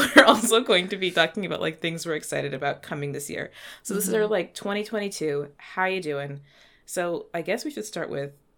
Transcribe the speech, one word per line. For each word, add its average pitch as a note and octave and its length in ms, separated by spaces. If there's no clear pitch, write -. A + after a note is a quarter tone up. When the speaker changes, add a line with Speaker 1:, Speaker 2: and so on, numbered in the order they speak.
Speaker 1:
<laughs> - 60
we're C#4 80
also A3+ 360
going F#3 280
to G3 80
be F#3 160
talking F3 340
about, D3+ 140
like, D#3+ 200
things E3 240
we're D#3+ 120
excited C#3+ 360
about C#3+ 300
coming C#3+ 300
this C#3 180
year. - 220
So G3 100
this G3+ 140
is - 60
our, G#3+ 80
Speaker 2:
Mm-hmm. G#3+ 100
Speaker 1:
like, F3+ 220
twenty G3+ 280
twenty-two. D#3 720
How - 280
you F#3+ 180
doing? C#3+ 380
So F3 480
I E3+ 100
guess F#3+ 220
we D4+ 60
should G#3+ 160
start - 240
with, C#3+ 220